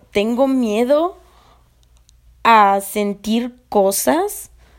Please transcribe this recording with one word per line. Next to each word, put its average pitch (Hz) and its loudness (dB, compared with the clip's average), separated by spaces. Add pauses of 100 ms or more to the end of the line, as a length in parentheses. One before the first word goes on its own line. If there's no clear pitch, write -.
(120)
tengo 233 0
miedo 262 0 (1300)
a 208 4
sentir 214 -4 (140)
cosas, 254 -2 (280)